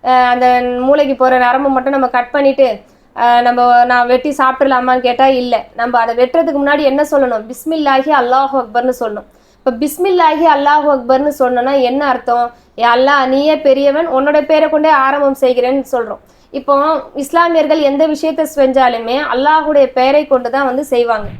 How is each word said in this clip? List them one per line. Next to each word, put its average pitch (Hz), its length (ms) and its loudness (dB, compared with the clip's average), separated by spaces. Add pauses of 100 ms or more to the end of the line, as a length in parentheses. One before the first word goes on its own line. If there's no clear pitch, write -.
அஹ், 254 240 2
அந்த 247 180 0 (320)
மூளைக்கு 277 380 2
போற 254 220 2
நரம்பு 254 300 0
மட்டும் 262 240 -2
நம்ம 269 160 0
கட் 247 220 -4
பண்ணிட்டு, 277 380 2 (480)
அஹ், 240 240 2
நம்ம 240 440 2
நான் 247 220 0
வெட்டி 254 240 0
சாப்பிடலாமான்னு 262 680 0
கேட்டா 247 260 0
இல்ல. 247 280 0 (220)
நம்ம 240 220 -2
அதை 226 160 0
வெட்டுறதுக்கு 285 460 0
முன்னாடி 285 220 0
என்ன 277 280 0
சொல்லணும்? 247 360 0
பிஸ்மில்லாஹி 285 680 -2
அல்லாஹு 269 460 0
அக்பர்னு 240 400 -2
சொல்லணும். 214 280 -8 (260)
இப்ப - 200 -4
பிஸ்மில்லாஹி 320 760 0
அல்லாஹு 294 440 2
அக்பர்னு 262 480 0
சொன்னோம்னா 254 420 0
என்ன 254 260 0
அர்த்தம்? 240 400 -2 (300)
"யா 233 140 2
அல்லாஹ், 262 360 2
நீயே 285 300 0
பெரியவன், 285 520 0
உன்னோட 294 380 0
பேரை 311 220 2
கொண்டே 311 300 2
ஆரம்பம் 277 420 0
செய்கிறேன்னு" 254 520 0
சொல்றோம். 233 300 -6 (300)
இப்போ 277 240 -2 (380)
இஸ்லாமியர்கள் 320 680 0
எந்த 285 260 0
விஷயத்தை 311 380 -2 (100)
செஞ்சாலுமே 254 640 0 (140)
அல்லாஹுடைய 285 640 2
பெயரை 269 340 2
கொண்டு 247 240 -2
தான் 277 160 -2
வந்து 262 180 -4
செய்வாங்க. 233 440 -2 (100)